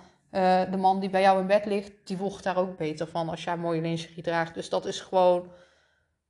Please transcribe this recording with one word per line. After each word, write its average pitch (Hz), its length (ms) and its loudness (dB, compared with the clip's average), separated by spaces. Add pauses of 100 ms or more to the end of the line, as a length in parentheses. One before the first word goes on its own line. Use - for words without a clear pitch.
(300)
eh, 185 320 2 (100)
de 190 60 -2
man 190 220 2
die 196 100 -4
bij 190 120 2
jou 190 180 6
in 190 80 -2
bed 208 180 2
ligt, 202 260 -4 (120)
die 190 140 -8
wordt 190 260 -6
daar 185 140 -2
ook 185 200 -2
beter 156 300 -4
van 165 220 -4
als 165 140 -10
jij 175 140 -4
mooie 170 240 -2
lingerie 165 420 -6
draagt. 165 300 -2
Dus - 160 -10
dat 190 160 -2
is 190 140 -6
gewoon, 180 520 2 (800)